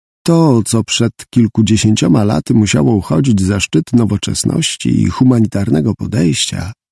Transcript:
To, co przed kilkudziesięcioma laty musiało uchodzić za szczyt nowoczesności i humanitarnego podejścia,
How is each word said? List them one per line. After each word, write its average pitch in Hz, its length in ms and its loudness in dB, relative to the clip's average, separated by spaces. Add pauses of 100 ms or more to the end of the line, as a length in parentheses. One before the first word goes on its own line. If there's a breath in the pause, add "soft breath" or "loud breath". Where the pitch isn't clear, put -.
(240)
To, 160 420 2
co 110 180 -2
przed - 280 -2 (180)
kilkudziesięcioma 110 920 2
laty 120 300 -2
musiało 123 420 2
uchodzić 120 460 0
za 98 180 0
szczyt - 340 -2
nowoczesności - 1080 -2
i 98 80 0
humanitarnego 110 880 0
podejścia, 92 760 -4 (180)